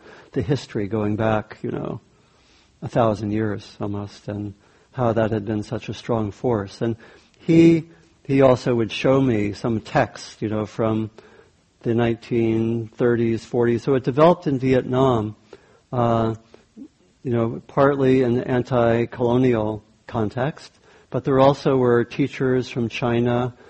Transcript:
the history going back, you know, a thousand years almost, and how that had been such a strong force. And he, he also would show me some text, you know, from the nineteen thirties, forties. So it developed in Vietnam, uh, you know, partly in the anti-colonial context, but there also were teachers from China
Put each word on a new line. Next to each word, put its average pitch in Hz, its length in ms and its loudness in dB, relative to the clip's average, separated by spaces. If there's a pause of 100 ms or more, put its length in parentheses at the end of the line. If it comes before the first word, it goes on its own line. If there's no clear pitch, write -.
(340)
the 127 100 -2
history 110 440 -4
going 104 280 -2
back, 110 480 -2
you 117 80 -8
know, - 280 -8 (840)
a 131 60 -10
thousand 110 440 0
years 104 500 -4
almost, 101 460 -10
and 104 260 -8 (380)
how 120 200 0
that 110 200 0
had 110 120 -4
been 107 200 -4
such 110 260 -10
a 113 60 -8
strong 110 340 -4
force. 104 540 -4
And 117 120 -2 (440)
he, 165 500 4 (340)
he 135 200 2
also 127 320 4
would 113 160 0
show 135 280 2
me 107 340 0
some 113 280 -4
text, - 600 -4
you 110 60 -2
know, 107 180 -4
from 110 420 -2 (720)
the 117 140 -2
nineteen 113 920 -2
thirties, 117 540 0
forties. 120 380 0
So 143 140 0
it 123 80 -2
developed 156 420 2
in 139 140 -2
Vietnam, 127 760 0 (560)
uh, 117 440 0 (880)
you 131 80 -6
know, 117 340 -2
partly 139 560 2
in 120 140 0
the - 120 -4
anti-colonial 120 1400 0 (220)
context, 120 680 -6 (380)
but 127 140 -6
there 135 160 2
also 139 380 4
were 120 260 4
teachers 131 680 -2
from 117 200 -4
China 120 640 -2 (140)